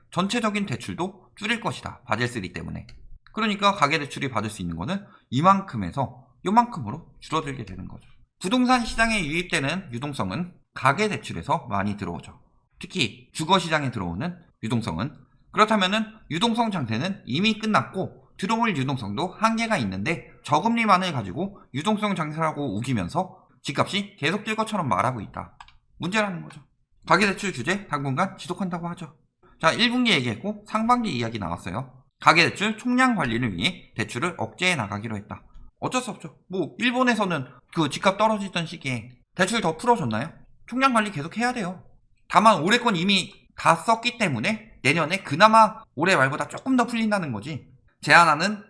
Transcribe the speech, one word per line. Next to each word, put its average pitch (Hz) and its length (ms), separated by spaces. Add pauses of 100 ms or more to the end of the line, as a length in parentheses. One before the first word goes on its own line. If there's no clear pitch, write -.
(100)
전체적인 202 560
대출도 - 680
줄일 226 240
것이다. - 460
바젤 113 220
쓰리 107 240
때문에. 82 340 (460)
그러니까 202 400
가계 151 260
대출이 139 320
받을 110 200
수 98 120
있는 85 140
거는 - 280 (260)
이만큼에서 139 920 (220)
요만큼으로 180 760
줄어들게 143 440
되는 92 220
거죠. - 220 (320)
부동산 247 440
시장에 226 400
유입되는 160 680
유동성은 123 640 (200)
가계 160 340
대출에서 143 600
많이 101 280
들어오죠. 85 440 (380)
특히 - 540
주거 170 260
시장에 151 320
들어오는 104 460 (260)
유동성은. 113 520 (380)
그렇다면은 214 540 (240)
유동성 220 400
장세는 147 560
이미 202 320
끝났고 208 680 (100)
들어올 226 380
유동성도 131 520
한계가 226 500
있는데 101 520 (140)
저금리만을 185 680
가지고 127 480 (140)
유동성 202 400
장세라고 151 640
우기면서 123 680 (180)
집값이 147 560
계속 165 260
뛸 220 100
것처럼 214 340
말하고 110 320
있다. 90 360 (420)
문제라는 190 440
거죠. 151 200 (440)
가계대출 190 460
규제 170 360
당분간 143 500
지속한다고 170 520
하죠. 170 260 (440)
자, - 120
일 233 180
분기 247 220
얘기했고 147 560
상반기 226 420
이야기 117 300
나왔어요. 90 520 (280)
가계대출 170 580
총량 247 380
관리를 120 400
위해 131 400
대출을 139 420
억제해 180 380
나가기로 104 400
했다. 101 260 (380)
어쩔 202 200
수 240 100
없죠. - 260 (120)
뭐 180 300
일본에서는 220 680 (280)
그 156 140
집값 190 300
떨어지던 202 480
시기에 127 440 (240)
대출 190 260
더 160 160
풀어줬나요? 165 560 (340)
총량 262 260
관리 208 180
계속 151 260
해야 240 160
돼요. 185 300 (460)
다만 196 340
올해 208 160
건 233 160
이미 180 380 (240)
다 160 180
썼기 240 440
때문에 180 640
내년에 165 400
그나마 214 600 (120)
올해 180 200
말보다 143 340
조금 - 280
더 240 100
풀린다는 214 460
거지. 117 340 (340)
제한하는 170 680